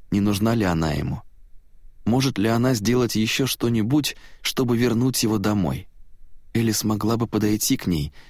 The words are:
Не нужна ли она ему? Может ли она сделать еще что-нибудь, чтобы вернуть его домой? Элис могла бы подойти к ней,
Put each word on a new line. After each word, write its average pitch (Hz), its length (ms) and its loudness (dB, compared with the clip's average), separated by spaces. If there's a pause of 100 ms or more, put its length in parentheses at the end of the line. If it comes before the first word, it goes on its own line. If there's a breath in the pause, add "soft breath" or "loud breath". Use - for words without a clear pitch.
(120)
Не 101 80 2
нужна 104 340 2
ли 113 120 2
она 82 260 0
ему? - 300 -4 (840)
Может 127 340 2
ли 107 120 2
она 120 240 2
сделать 117 420 2
еще 110 320 0
что-нибудь, 120 720 0 (240 loud breath)
чтобы 120 340 0
вернуть 123 480 2
его 110 140 2
домой? 98 500 0 (680)
Элис 117 300 0
могла 107 320 0
бы 113 100 0
подойти 107 520 0
к - 100 -6
ней, 76 240 0 (180 soft breath)